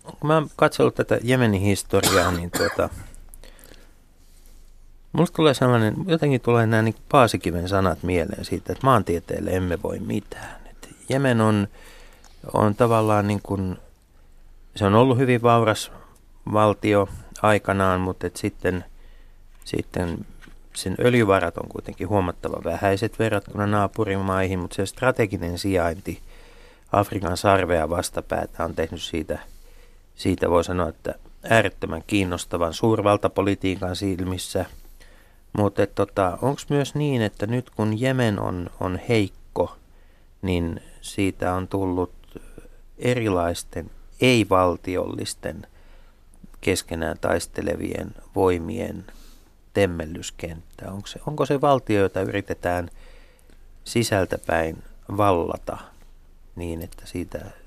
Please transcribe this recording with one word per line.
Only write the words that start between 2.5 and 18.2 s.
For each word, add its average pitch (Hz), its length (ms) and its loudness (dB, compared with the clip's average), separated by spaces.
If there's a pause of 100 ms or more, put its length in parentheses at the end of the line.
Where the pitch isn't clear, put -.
tuota, - 320 0 (2250)
musta 156 240 2
tulee 156 180 4
sellainen, 120 420 4 (120)
jotenkin 151 340 2
tulee 117 240 4
nämä 110 160 4
niin 110 140 2 (160)
Paasikiven 92 580 2
sanat 95 340 2
mieleen 87 420 -2
siitä, - 280 -6
että 127 140 -2
maantieteelle 87 640 0
emme 90 320 -2
voi 87 160 -4
mitään. - 560 -8 (140)
Et - 200 -20 (200)
Jemen 127 320 2
on, 107 260 4 (840)
on 104 220 4
tavallaan 107 520 4
niin 104 160 0
kuin, 92 340 -4 (1000)
se 104 100 0
on 98 100 6
ollut 123 220 6
hyvin 123 240 2
vauras 117 500 2 (640)
valtio 104 560 4 (320)
aikanaan, 98 600 2
mutta 90 260 -4